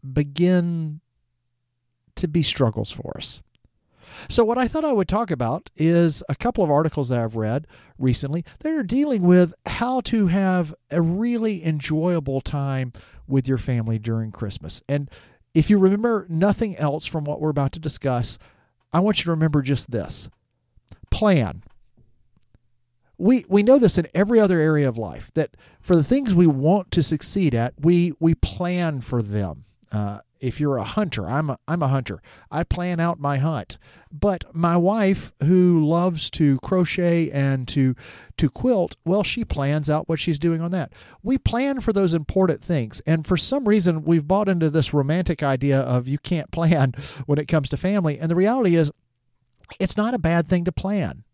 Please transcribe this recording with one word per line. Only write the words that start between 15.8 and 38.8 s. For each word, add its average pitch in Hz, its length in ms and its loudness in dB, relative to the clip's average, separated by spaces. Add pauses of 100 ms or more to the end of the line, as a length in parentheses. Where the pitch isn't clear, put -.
nothing 196 480 0
else 147 300 -4
from 156 160 -6
what 147 180 -6
we're 151 80 0
about 139 220 -2
to 170 80 -12
discuss, 123 580 -4 (560)
I 160 60 2
want 202 180 2
you - 60 -4
to 170 80 -2
remember 156 320 2
just 131 260 -2
this. - 400 -8 (800)
Plan. 165 540 2 (1600)
We, 233 280 4
we 196 140 4
know 254 160 8
this 220 220 4
in 165 160 -2
every 202 240 4
other 185 200 4
area 151 300 4
of 113 80 -6
life, 110 380 -10
that 156 200 -2 (240)
for - 160 2
the 160 80 6
things 247 300 2
we 175 140 6
want 156 440 2
to 165 120 2
succeed 160 500 -2
at, 117 260 -2
we, 175 400 4
we 165 140 4
plan 175 680 -4
for 120 200 -4
them. 101 420 -6 (280)
Uh, 104 280 -6 (200)
if 127 200 -6
you're 143 180 0
a 104 60 -4
hunter, 123 460 -4
I'm 147 220 -2
a, - 160 -8
I'm 170 160 -2
a 135 40 0
hunter. 127 340 -2 (280)
I 156 140 -4
plan 175 360 -4
out 170 200 -2
my 143 180 -2
hunt. 139 400 -4 (340)
But 180 320 -2 (100)
my 170 220 0
wife, 196 560 2 (120)
who 175 420 4
loves 170 460 0
to 139 300 2
crochet 170 680 0
and 135 400 -2
to, 131 260 2 (420)
to 147 120 2
quilt, 226 460 0 (100)